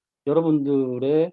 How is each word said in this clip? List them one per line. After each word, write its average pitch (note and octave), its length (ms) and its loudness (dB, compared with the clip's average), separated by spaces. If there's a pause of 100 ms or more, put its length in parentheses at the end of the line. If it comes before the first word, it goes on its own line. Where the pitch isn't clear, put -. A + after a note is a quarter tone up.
(260)
여러분들의 C#3+ 1080 0